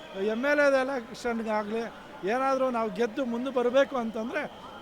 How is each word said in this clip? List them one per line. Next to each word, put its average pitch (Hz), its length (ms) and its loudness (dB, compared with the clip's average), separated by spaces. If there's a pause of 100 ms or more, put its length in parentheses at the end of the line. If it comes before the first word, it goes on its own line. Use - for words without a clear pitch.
(280)
ಎಮ್ 226 180 0
ಎಲ್ 294 140 4
ಎ 277 220 6
ಎಲೆಕ್ಷನ್‌ಗಾಗಲಿ 226 1000 -2 (460)
ಏನಾದರೂ 262 400 2
ನಾವು 233 200 0
ಗೆದ್ದು 226 360 0
ಮುಂದೆ 240 260 -2
ಬರಬೇಕು 254 460 4
ಅಂತಂದರೆ 240 680 -4 (140)